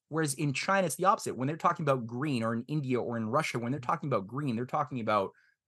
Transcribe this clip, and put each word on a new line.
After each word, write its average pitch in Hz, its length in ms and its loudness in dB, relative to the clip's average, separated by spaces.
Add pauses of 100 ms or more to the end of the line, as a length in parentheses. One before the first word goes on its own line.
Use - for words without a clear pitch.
Whereas 151 240 0
in 143 200 0
China, 190 320 2
it's 156 100 -2
the 175 100 -2
opposite. 196 320 4
When 131 100 0
they're 156 100 -2
talking 170 260 0
about 135 240 2
green, 123 360 -2
or 113 100 0
in 113 140 -2
India 131 340 0
or 117 160 -2
in 110 100 -2
Russia, 139 320 0
when 117 120 -2
they're 147 100 -2
talking 165 260 -2
about 104 200 0
green, 127 280 -2
they're 117 100 -2
talking 139 340 -2
about 107 320 2 (360)